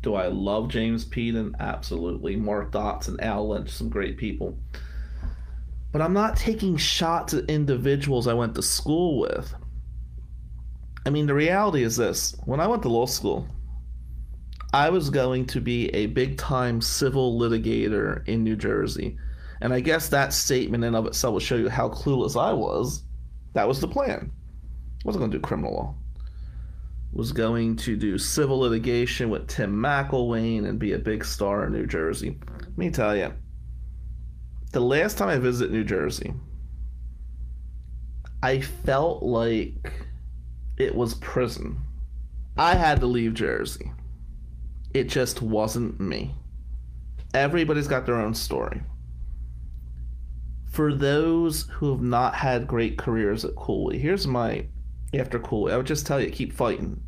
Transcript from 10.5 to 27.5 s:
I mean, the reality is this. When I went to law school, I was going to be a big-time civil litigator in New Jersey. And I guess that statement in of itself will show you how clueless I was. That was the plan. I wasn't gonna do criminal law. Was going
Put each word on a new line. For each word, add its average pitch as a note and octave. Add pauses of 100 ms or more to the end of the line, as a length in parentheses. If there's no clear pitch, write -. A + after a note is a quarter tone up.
I C3
mean, D3+
the C#3+
reality E3
is A2+
this. - (100)
When C3+
I F3
went A#3
to C3
law A#2
school, G2 (1200)
I C#3+
was E3+
going B2+
to C3
be A#2+
a G#2+
big-time B2+
civil B2+
litigator A2
in A2+
New A2
Jersey. G#2+ (440)
And A#2+
I B2+
guess D#3
that C#3
statement A#2+
in A#2
of A2+
itself -
will F#2+
show -
you A2+
how A#2+
clueless -
I F3
was. - (500)
That G#2+
was C3+
the -
plan. C4+
I -
wasn't G3
gonna A2
do -
criminal D2+
law. C2+ (1160)
Was A#2
going A2+